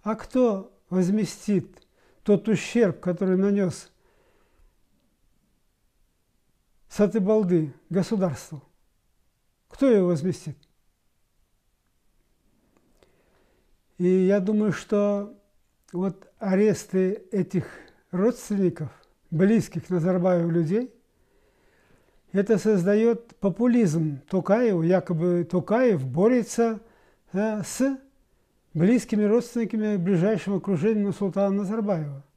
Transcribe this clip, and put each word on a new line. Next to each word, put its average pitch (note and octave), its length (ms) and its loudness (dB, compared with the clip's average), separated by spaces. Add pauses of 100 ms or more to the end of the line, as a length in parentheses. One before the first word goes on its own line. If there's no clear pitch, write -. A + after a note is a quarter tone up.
А G#3+ 140 -4
кто G#3+ 600 -2 (140)
возместит F#3 960 -2 (380)
тот G#3 240 2
ущерб, G#3+ 500 0
который F#3 380 -2
нанёс G3 560 -2 (3000)
Сатыбалды F#3+ 840 2 (180)
государству? F3+ 680 -4 (1080)
Кто - 200 0
его G3 200 4
возместит? E3+ 500 -4 (3500)
И F#3 300 2
я G3 120 4
думаю, G#3 340 0
что G3+ 600 -2 (580)
вот F#3 460 -6
аресты F#3+ 960 0
этих F#3 340 -2 (460)
родственников, F#3+ 760 -2 (400)
близких F#3 600 0
Назарбаеву F3+ 600 0
людей, F3 440 -2 (1400)
это G3+ 280 0
создаёт G#3 800 0
популизм F3+ 920 0
Токаеву, G3 540 0
якобы F3 680 0
Токаев G3 560 0
борется, A3+ 760 0 (520)
да, G#3 320 -4
с C4+ 340 -2 (720)
близкими G#3 520 2
родственниками, A3 720 -2
ближайшим F#3+ 580 0
окружением G3+ 520 0
Нурсултана G3 500 -2
Назарбаева. F#3 680 -4 (120)